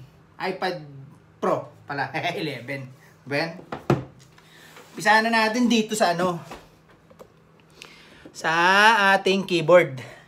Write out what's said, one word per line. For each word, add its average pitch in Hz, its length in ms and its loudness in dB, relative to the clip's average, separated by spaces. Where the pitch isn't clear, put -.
iPad 180 440 -6
Pro 180 320 -4
pala. 139 240 -8
<laughs> 170 160 -6
Eleven. 135 480 -10
Ben? 151 340 -6
Umpisahan 214 320 4
na 226 240 0
natin 240 160 0
dito 214 320 0
sa 180 160 2
ano. 175 240 -2
Sa - 200 -8
ating 190 240 0
keyboard. 165 560 2